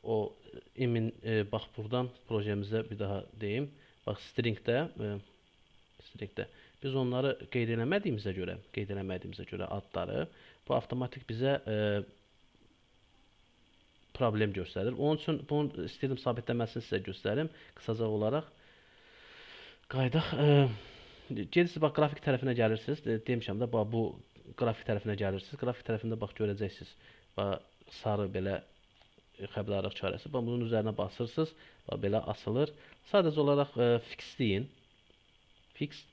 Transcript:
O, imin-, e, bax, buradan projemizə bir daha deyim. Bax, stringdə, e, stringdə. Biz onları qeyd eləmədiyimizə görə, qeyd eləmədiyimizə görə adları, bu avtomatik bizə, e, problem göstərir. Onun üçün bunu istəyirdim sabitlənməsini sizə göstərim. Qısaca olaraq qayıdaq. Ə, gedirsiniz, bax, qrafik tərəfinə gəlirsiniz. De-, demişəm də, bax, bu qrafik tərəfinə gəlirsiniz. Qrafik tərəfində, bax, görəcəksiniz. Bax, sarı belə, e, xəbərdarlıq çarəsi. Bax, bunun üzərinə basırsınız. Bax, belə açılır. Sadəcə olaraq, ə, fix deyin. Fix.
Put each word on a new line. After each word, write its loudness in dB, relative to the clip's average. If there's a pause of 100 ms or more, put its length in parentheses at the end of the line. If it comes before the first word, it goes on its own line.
O, 0 (580)
imin-, 0 (100)
e, 0 (140)
bax, -4 (140)
buradan -2 (160)
projemizə -2
bir -8
daha -2 (180)
deyim. -2 (340)
Bax, -6
stringdə, 2 (220)
e, -4 (960)
stringdə. -8 (320)
Biz 0
onları 0 (160)
qeyd 2
eləmədiyimizə 0
görə, -4 (160)
qeyd -2
eləmədiyimizə -6
görə -6
adları, -4 (400)
bu 2
avtomatik -4
bizə, 0
e, -2 (2500)
problem 4
göstərir. -2
Onun 2
üçün -2
bunu -2
istəyirdim -4
sabitlənməsini -2
sizə -2
göstərim. -2 (280)
Qısaca -2
olaraq 0 (1400)
qayıdaq. 2
Ə, 6 (840)
gedirsiniz, 2
bax, 4
qrafik 2
tərəfinə 4
gəlirsiniz. 2
De-, 2
demişəm 0
də, 0
bax, 2
bu 2 (580)
qrafik 0
tərəfinə 0
gəlirsiniz. -2
Qrafik -2
tərəfində, -2
bax, -6
görəcəksiniz. -2 (460)
Bax, 0 (360)
sarı 0
belə, 0 (800)
e, -8
xəbərdarlıq -2
çarəsi. -4
Bax, 0
bunun 0
üzərinə 2
basırsınız. -2 (340)
Bax, -4
belə 4 (120)
açılır. 0 (380)
Sadəcə 6
olaraq, 4
ə, 6 (220)
fix -14
deyin. 2 (1080)
Fix. -6